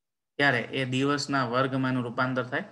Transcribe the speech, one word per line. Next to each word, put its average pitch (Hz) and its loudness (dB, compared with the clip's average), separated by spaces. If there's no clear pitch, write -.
ત્યારે 139 4
એ 135 -4
દિવસના 135 0
વર્ગમાં 131 0
એનું 127 0
રૂપાંતર 127 -2
થાય 139 -4